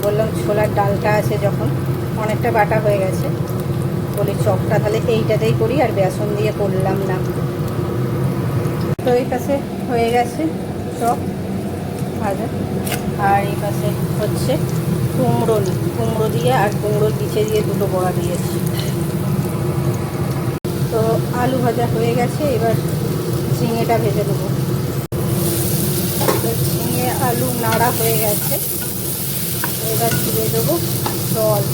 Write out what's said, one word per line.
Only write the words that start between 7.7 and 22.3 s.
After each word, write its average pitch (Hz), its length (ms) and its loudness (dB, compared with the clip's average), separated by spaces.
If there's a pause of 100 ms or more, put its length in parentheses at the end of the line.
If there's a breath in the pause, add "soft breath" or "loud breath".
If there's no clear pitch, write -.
তো 254 40 2 (120)
এই 254 100 -2
পাশে 262 240 0 (340)
হয়ে 233 260 2
গেছে 247 260 0 (580)
চপ - 180 0 (1040)
ভাজা, 208 260 -2 (840)
আর 196 100 4 (120)
এই - 120 -2
পাশে - 240 0 (320)
হচ্ছে 214 340 0 (600)
কুমড়ো, 233 420 2 (380)
কুমড়ো 220 400 0
দিয়ে 247 160 2 (120)
আর 208 160 2
কুমড়োর 208 400 2
বিচে 208 280 0
দিয়ে 214 200 2
দুটো 196 260 2
বড়া 180 240 2
দিয়েছি। 175 380 0 (2250)
তো 226 100 2 (400)
আলু 254 240 2
ভাজা 233 280 2
হয়ে 226 260 2
গেছে, - 240 0 (120)